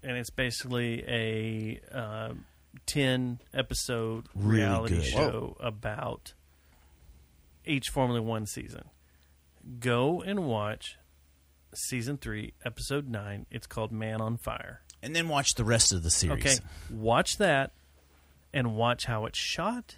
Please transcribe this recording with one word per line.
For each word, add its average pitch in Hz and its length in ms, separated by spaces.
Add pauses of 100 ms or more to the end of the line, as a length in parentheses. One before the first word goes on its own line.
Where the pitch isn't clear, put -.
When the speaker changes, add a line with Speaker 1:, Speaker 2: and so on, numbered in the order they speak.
Speaker 1:
and 127 140
it's 120 120
basically 120 760
a, 110 720 (180)
uh, 110 360 (520)
ten 127 540 (140)
episode 113 800
Speaker 2:
Really 107 220
Speaker 1:
reality 113 400
Speaker 2:
good. 80 80
Speaker 1:
show 120 540
Speaker 3:
Whoa. 123 80
Speaker 1:
about 113 680 (1300)
each 143 240
Formula 123 320
One 110 240
season. - 400 (920)
Go 127 420
and 190 240
watch 107 520 (760)
season 131 440
three, 107 360 (100)
episode 135 460
nine. 101 400
It's 113 180
called 110 240
Man 110 300
on 113 160
Fire. - 440 (200)
Speaker 2:
And 143 140
then 170 120
watch 143 280
the 120 100
rest 113 260
of 90 120
the 82 80
series. 73 340
Speaker 1:
Okay, 135 120 (340)
watch 113 460
that, 151 340 (840)
and 120 220
watch 117 300
how 113 200
it's - 140
shot. 226 580